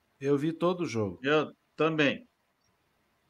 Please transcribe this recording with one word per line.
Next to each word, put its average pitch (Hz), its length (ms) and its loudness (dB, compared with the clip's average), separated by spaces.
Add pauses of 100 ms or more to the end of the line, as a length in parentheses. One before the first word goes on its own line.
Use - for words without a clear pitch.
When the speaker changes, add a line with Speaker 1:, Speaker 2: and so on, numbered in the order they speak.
(200)
Speaker 1:
Eu 143 160 2
vi 151 160 0
todo 175 280 -2
o 165 60 -4
jogo. 107 360 -4
Speaker 2:
Eu 143 300 2 (240)
também. 151 500 0 (1040)